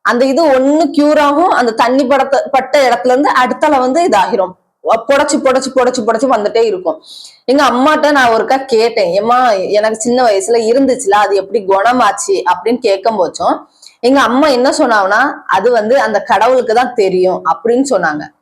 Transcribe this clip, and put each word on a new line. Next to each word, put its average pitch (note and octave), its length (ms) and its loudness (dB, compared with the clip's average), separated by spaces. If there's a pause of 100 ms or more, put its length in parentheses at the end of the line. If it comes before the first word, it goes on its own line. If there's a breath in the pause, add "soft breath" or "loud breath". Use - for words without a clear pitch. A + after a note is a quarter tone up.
அந்த A#3 240 0
இது C4+ 220 2
ஒண்ணு C#4 360 2 (100)
கியூர் D4 260 2
ஆகும், D4 300 2
அந்த A#3 240 0
தண்ணி B3+ 340 0
படத்த-, C#4 440 0
பட்ட C4 380 0
இடத்துல A#3 180 0
இருந்து B3+ 240 2 (140)
அடுத்தல C#4 340 0
வந்து C4 300 0
இதாகிரும். G3 440 0 (540)
புடைச்சு, D4 380 0
புடைச்சு, C4 300 0
புடைச்சு, B3 320 0
புடைச்சு A3+ 240 0
வந்துட்டே A3 340 0
இருக்கும். F3+ 380 -6 (420 loud breath)
எங்க C#4 200 2
அம்மாட்ட C#4+ 460 2
நான் C4+ 180 2
ஒருக்கா A#3 360 0
கேட்டேன், A3 480 0
"ஏம்மா, A#3+ 400 0
எனக்கு G#3 480 -2
சின்ன B3 240 0
வயசுல G#3+ 340 0 (120)
இருந்துச்சுல, B3+ 400 0
அது G3+ 260 2
எப்படி G3 280 -4
குணமாச்சு?" G3 800 0 (100)
அப்படின்னு A3+ 260 -4
கேட்கும் G#3+ 380 -2
போச்சும் F#3+ 400 -2 (440 loud breath)
எங்க C4+ 200 2
அம்மா B3+ 280 2
என்ன B3+ 220 2
சொன்னாங்கன்னா, A3 500 0 (260)
"அது G3 240 0
வந்து A#3 300 2
அந்த G#3+ 220 -2
கடவுளுக்கு A3+ 520 0
தான் B3 200 0
தெரியும்" F#3 500 0
அப்படின்னு A#3+ 460 0
சொன்னாங்க. E3+ 300 -2 (220)